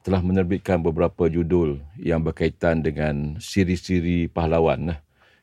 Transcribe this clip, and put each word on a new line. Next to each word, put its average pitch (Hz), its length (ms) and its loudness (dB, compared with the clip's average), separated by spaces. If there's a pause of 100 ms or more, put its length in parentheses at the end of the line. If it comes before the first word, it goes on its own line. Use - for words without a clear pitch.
telah 95 200 0
menerbitkan 90 600 0
beberapa 85 440 0
judul 80 560 0 (160)
yang 80 240 0
berkaitan 82 600 0
dengan 76 600 -4
siri-siri 87 880 -2
pahlawan 80 640 0
lah. 73 40 -10 (440)